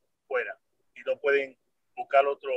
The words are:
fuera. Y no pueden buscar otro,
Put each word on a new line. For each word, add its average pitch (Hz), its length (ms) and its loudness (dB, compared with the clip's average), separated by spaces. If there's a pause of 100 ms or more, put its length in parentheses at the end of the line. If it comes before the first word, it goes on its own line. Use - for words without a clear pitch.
(280)
fuera. 117 300 -6 (380)
Y - 60 -20
no 131 160 -4
pueden 139 400 0 (380)
buscar 139 300 2
otro, 143 320 -6